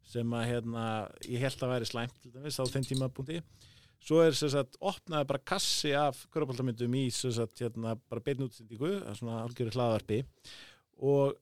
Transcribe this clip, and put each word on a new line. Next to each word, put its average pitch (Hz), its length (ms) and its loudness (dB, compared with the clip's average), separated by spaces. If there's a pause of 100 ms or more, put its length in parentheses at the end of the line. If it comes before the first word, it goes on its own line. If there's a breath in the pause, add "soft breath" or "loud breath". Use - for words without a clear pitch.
sem 117 340 -2
að, 117 80 0
hérna, 117 380 -2 (380)
ég 120 200 -2
hélt 135 240 -2
að 127 80 0
væri 117 160 0
slæmt 120 320 -6
til 127 80 -20
dæmis 131 320 -8
á - 80 2
þeim 135 160 -2
tímapunkti. 131 540 -4 (680 loud breath)
Svo 160 160 6
er, 160 160 8
sem 147 160 2
sagt, 139 240 0
opnaði 160 480 -2
bara 139 160 0
kassi - 560 2
af 143 320 0
körfuboltamyndum 123 640 0
í, 131 160 2
sem 123 240 -2
sagt, 113 240 -2
hérna, 113 400 -2
bara 117 240 -8
beinni 135 240 -2
útsendingu, 117 540 -4 (180)
svona 113 240 -4
algjöru 120 320 -4
hlaðvarpi 113 460 2 (800 loud breath)
og 139 420 4